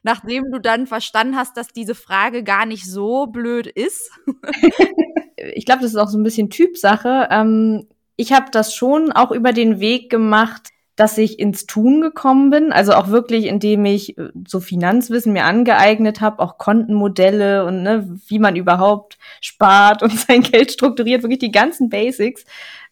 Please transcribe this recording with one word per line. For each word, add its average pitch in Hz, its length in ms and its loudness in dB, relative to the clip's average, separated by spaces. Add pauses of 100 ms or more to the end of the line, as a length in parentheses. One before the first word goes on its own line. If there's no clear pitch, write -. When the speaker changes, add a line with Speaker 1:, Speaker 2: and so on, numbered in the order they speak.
Speaker 1:
nachdem 233 480 -6
du 254 80 -8
dann 233 280 -2
verstanden 226 480 -4
hast, 254 220 -8
dass 240 120 -12
diese 226 260 -10
Frage 226 480 -4
gar 202 220 -2
nicht 208 240 -12
so 220 380 -4
blöd 233 400 -6
ist? - 440 -8 (140)
<laughs> - 720 0 (560)
Speaker 2:
Ich - 120 -10
glaub, 262 160 2
das 233 100 -2
ist 220 60 -4
auch 208 100 2
so 208 100 -4
ein 214 60 0
bisschen 220 260 -2
Typsache. 254 800 0
Ähm, 220 580 2 (280)
ich 233 180 -2
hab 262 180 2
das 220 220 0
schon 285 380 0
auch 247 200 2
über 240 220 0
den 226 260 2
Weg 233 300 -2
gemacht, 220 600 0 (260)
dass 214 240 2
ich 214 180 0
ins 202 300 -4
Tun 254 340 2
gekommen 277 480 2
bin, 302 220 2
also 202 220 2
auch 196 160 2
wirklich, 233 360 0
indem 208 400 0
ich, 202 320 -2
äh, 160 120 -12 (180)
so 190 120 -6
Finanzwissen 226 720 -2
mir 185 140 0
angeeignet 214 760 2
hab, 214 180 -2
auch - 180 -4
Kontenmodelle 202 1080 0
und, 185 180 -4
ne, 202 260 -2 (180)
wie 214 120 -4
man 202 160 2
überhaupt 185 640 0 (200)
spart 202 640 4
und 233 100 2
<laughs> 226 160 -6
sein 240 140 6
Geld 247 300 2
strukturiert, 240 500 0
wirklich 240 180 -2
die 233 120 -4
ganzen 240 380 0
Basics. 226 560 -4 (460)